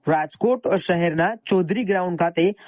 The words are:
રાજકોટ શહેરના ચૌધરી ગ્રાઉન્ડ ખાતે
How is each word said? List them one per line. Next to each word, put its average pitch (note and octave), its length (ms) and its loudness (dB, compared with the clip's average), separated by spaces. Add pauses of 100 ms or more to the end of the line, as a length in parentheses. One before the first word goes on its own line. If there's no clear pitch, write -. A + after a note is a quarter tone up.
રાજકોટ F3 680 0
શહેરના E3+ 600 0
ચૌધરી G3 480 -2
ગ્રાઉન્ડ F3+ 360 -2
ખાતે E3+ 360 0 (120)